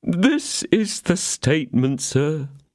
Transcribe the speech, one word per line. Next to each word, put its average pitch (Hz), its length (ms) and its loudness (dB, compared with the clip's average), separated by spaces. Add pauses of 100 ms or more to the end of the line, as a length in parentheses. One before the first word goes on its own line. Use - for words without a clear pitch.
This 208 600 0
is - 380 0
the 175 140 2
statement, 131 840 0
sir 143 480 -2 (260)